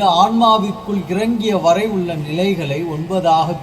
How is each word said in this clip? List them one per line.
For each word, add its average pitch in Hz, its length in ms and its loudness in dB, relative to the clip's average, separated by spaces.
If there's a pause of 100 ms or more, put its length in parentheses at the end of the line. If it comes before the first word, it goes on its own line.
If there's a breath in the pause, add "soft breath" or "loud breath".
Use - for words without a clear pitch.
ஆன்மாவிற்குள் 202 1040 2
இறங்கிய 214 480 0
வரை 175 300 2
உள்ள 180 280 -2
நிலைகளை 156 680 -2
ஒன்பதாக 165 800 0